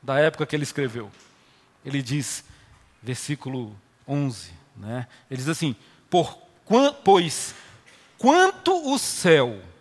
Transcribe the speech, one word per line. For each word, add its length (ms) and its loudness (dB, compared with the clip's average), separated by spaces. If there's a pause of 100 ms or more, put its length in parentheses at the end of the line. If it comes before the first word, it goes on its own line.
da 180 -2
época 260 2
que 100 -6
ele 80 -2
escreveu. 480 -8 (720)
Ele 180 -6
diz, 420 -6 (580)
versículo 720 -8 (320)
onze, 440 -6 (240)
né? 320 -10 (220)
Ele 80 -10
diz 100 -6
assim: 280 -4 (340)
"Por 280 0 (280)
quan-, 280 4 (100)
pois 520 2 (640)
quanto 760 2
o 40 0
céu" 640 2 (200)